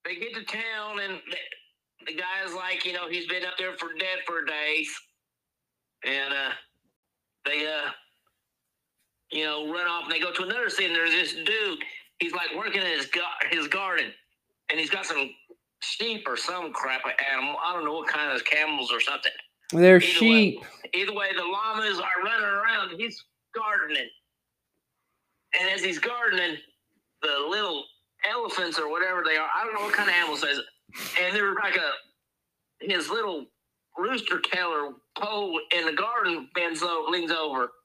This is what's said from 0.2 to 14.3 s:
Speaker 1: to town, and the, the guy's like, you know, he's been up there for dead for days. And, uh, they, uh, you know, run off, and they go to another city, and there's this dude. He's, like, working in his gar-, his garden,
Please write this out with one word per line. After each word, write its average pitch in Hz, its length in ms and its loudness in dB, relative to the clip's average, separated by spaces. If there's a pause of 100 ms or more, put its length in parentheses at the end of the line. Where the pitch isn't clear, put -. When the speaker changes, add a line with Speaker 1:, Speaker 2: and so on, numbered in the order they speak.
Speaker 1:
to 220 100 -8
town, 214 540 -6
and 190 300 -6
the, - 80 -6 (680)
the 165 80 -8
guy's 185 400 -4
like, 185 300 -4
you 180 80 -2
know, 175 160 -4
he's 170 180 -4
been 180 180 -2
up 180 120 -6
there 185 200 -4
for 165 160 -8
dead 185 320 -4
for 165 200 -2
days. 151 460 -2 (1120)
And, 135 280 0
uh, 139 160 -2 (960)
they, 147 220 0
uh, 147 240 -4 (1400)
you 156 140 -2
know, 151 260 -4
run 175 160 -2
off, 170 180 -2
and 160 60 -4
they 160 80 0
go 175 140 0
to 185 100 -2
another 220 260 -2
city, 190 180 0
and 165 80 0
there's 165 160 4
this 170 220 2
dude. 165 460 -2 (400)
He's, 170 140 0
like, 170 220 -4
working 196 260 -2
in 185 60 0
his 160 200 0
gar-, 175 160 0 (280)
his 156 160 0
garden, 175 440 0 (600)